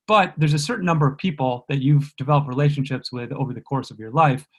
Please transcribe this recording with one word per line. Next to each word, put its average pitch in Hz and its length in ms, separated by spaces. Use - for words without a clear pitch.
but 208 300
there's 151 180
a 151 40
certain 208 260
number 156 240
of 139 100
people 131 500
that 139 140
you've 143 340
developed 143 300
relationships 135 640
with 120 220
over 120 200
the 113 80
course - 300
of 107 80
your 110 140
life 143 340